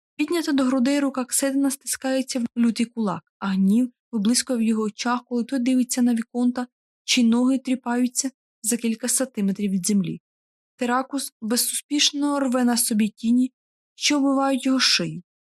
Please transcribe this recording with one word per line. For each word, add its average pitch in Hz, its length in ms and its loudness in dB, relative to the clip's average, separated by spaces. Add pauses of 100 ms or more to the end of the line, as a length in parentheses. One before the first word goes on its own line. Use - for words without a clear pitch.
(160)
Піднята 320 360 -2
до 269 120 2
грудей 269 360 2
рука 269 240 -2
Кседина 277 460 0
стискається 262 680 -4
в 240 200 -4
лютий 233 260 2
кулак, 202 520 -6
а 202 80 -6
гнів 196 460 2 (200)
виблискує 233 460 0
в 226 40 0
його 220 200 0
очах, 240 420 -4
коли 240 200 -2
той 269 140 -4
дивиться 254 440 0
на 240 120 4
Віконта, 247 520 -2 (380)
чиї 247 220 2
ноги 247 320 4
тріпаються 247 720 -2 (320)
за 233 140 -2
кілька 226 320 -4
сантиметрів 202 640 -2
від 185 160 -2
землі. 175 340 0 (580)
Теракус 254 640 -2
безуспішно 285 1000 -2
рве 254 240 0
на 240 120 2
собі 220 320 0
тіні, 247 440 0 (420)
що - 220 0
обвивають 269 500 0
його 262 140 2
шию, 165 420 -2 (280)